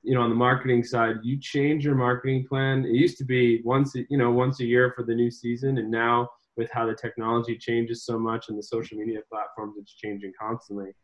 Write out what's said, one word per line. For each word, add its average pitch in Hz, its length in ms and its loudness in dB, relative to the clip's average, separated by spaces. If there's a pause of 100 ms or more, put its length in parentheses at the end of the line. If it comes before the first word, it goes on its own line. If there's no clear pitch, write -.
you 131 80 2
know, 123 120 2
on 113 80 2
the 120 140 2
marketing 127 340 2 (100)
side, 113 240 2 (120)
you 139 60 0 (180)
change 147 340 2
your 139 100 2 (100)
marketing 127 420 0
plan. 135 260 0 (160)
It 113 40 2 (100)
used 175 140 0
to 135 160 -6
be 117 260 4 (120)
once, 139 240 4
a, 123 120 -4
you 143 120 0
know, 120 100 4 (120)
once 135 120 0 (100)
a - 80 -
year 123 120 6 (100)
for 120 140 -6
the 117 120 0
new 120 100 2 (100)
season. 123 400 -2
And 107 80 -4 (160)
now 120 120 4 (400)
with 113 180 -4
how 117 120 0
the 110 180 -4
technology 117 500 -2 (120)
changes 117 300 0 (120)
so 117 80 -2 (120)
much 113 200 -4
and 104 80 -8
the 104 60 -10
social 113 340 -6
media 107 240 -6 (100)
platforms, 107 480 -10
it's 101 140 -20 (100)
changing 101 300 -10 (120)
constantly. 104 460 -8 (120)